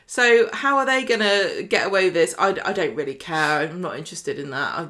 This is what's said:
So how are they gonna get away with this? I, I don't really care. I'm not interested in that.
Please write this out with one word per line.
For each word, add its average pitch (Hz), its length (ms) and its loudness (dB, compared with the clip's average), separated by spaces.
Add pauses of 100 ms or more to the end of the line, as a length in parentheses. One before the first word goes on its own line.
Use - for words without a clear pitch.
So 233 440 6
how 277 260 0
are 262 80 2
they 262 160 2
gonna 202 640 0
get 190 240 0
away 190 160 2
with 180 100 2
this? 165 240 2
I, 196 120 2 (140)
I 190 80 -2
don't 175 220 -2
really 139 220 -6
care. 151 420 0 (100)
I'm 170 120 -10
not 131 180 -6
interested 156 400 -8
in 143 120 -8
that. 135 280 -4 (120)